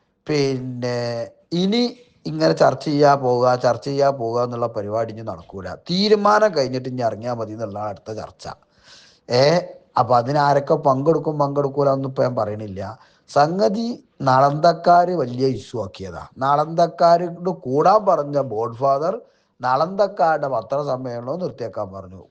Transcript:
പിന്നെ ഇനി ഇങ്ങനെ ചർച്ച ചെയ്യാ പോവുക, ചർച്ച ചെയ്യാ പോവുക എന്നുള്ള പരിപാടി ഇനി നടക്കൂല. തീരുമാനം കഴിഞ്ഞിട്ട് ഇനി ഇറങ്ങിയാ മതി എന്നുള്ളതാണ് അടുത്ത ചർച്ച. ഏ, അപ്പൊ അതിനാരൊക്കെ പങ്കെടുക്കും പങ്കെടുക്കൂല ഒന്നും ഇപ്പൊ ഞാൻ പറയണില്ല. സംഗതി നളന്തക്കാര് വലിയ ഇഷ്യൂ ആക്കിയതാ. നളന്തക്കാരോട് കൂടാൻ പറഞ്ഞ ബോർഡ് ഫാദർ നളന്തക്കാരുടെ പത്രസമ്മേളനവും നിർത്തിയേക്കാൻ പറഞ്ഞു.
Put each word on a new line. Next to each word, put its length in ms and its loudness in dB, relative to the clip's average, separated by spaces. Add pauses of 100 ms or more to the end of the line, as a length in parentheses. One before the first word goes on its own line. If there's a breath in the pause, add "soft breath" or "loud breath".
(280 soft breath)
പിന്നെ 1000 -2 (240)
ഇനി 460 0 (280)
ഇങ്ങനെ 280 0
ചർച്ച 320 2
ചെയ്യാ 300 4
പോവുക, 400 2
ചർച്ച 300 0
ചെയ്യാ 240 0
പോവുക 340 -2
എന്നുള്ള 240 -4
പരിപാടി 460 -6
ഇനി 80 -14
നടക്കൂല. 540 -12
തീരുമാനം 800 2
കഴിഞ്ഞിട്ട് 320 -2
ഇനി 120 -6
ഇറങ്ങിയാ 320 -4
മതി 200 -8
എന്നുള്ളതാണ് 360 -8
അടുത്ത 240 -12
ചർച്ച. 340 -14 (840 soft breath)
ഏ, 280 4 (400)
അപ്പൊ 180 4
അതിനാരൊക്കെ 580 2
പങ്കെടുക്കും 640 0
പങ്കെടുക്കൂല 500 0
ഒന്നും 200 -2
ഇപ്പൊ 140 -2
ഞാൻ 120 -2
പറയണില്ല. 640 -6 (300 soft breath)
സംഗതി 720 0 (180)
നളന്തക്കാര് 880 4
വലിയ 380 -2
ഇഷ്യൂ 360 -6
ആക്കിയതാ. 440 -14 (100)
നളന്തക്കാരോട് 1120 2
കൂടാൻ 560 2
പറഞ്ഞ 360 2
ബോർഡ് 340 -4
ഫാദർ 460 0 (400 soft breath)
നളന്തക്കാരുടെ 840 0
പത്രസമ്മേളനവും 920 -4
നിർത്തിയേക്കാൻ 540 -8
പറഞ്ഞു. 380 -16